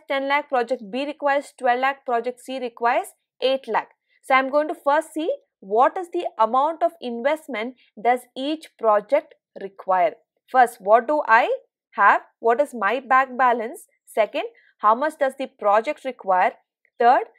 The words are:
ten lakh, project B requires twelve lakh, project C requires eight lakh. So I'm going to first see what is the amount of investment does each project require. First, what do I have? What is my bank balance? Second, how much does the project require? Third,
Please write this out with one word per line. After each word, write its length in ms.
ten 200
lakh, 220
project 400
B 160
requires 520
twelve 220
lakh, 260
project 340
C 200
requires 480
eight 260
lakh. 220
So 100
I'm 160
going 200
to 60
first 380
see 160
what 380
is 140
the 140
amount 420
of 200
investment 720
does 200
each 340
project 560
require. 540
First, 320
what 280
do 200
I 280
have? 300
What 220
is 120
my 260
bank 380
balance? 500
Second, 380
how 160
much 240
does 180
the 100
project 580
require? 480
Third, 260